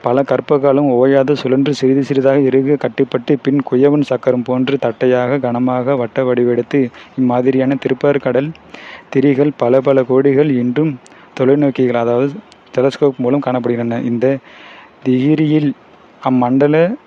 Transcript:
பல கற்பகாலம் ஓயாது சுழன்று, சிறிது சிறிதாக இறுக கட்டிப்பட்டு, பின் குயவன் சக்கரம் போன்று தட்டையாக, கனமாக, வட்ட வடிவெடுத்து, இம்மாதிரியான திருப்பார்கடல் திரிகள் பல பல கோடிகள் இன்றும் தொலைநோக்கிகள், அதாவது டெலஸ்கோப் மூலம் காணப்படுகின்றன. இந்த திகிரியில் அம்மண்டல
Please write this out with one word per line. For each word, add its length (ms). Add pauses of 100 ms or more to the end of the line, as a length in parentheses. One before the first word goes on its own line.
பல 220
கற்பகாலம் 640
ஓயாது 460
சுழன்று, 380
சிறிது 300
சிறிதாக 360
இறுக 380
கட்டிப்பட்டு, 640
பின் 200 (100)
குயவன் 300
சக்கரம் 420
போன்று 340
தட்டையாக, 640
கனமாக, 560
வட்ட 280
வடிவெடுத்து, 560 (380)
இம்மாதிரியான 580
திருப்பார்கடல் 760 (600)
திரிகள் 480
பல 240
பல 220
கோடிகள் 460
இன்றும் 420 (420)
தொலைநோக்கிகள், 600
அதாவது 400 (380)
டெலஸ்கோப் 460
மூலம் 240
காணப்படுகின்றன. 600
இந்த 220 (760)
திகிரியில் 680 (520)
அம்மண்டல 520 (320)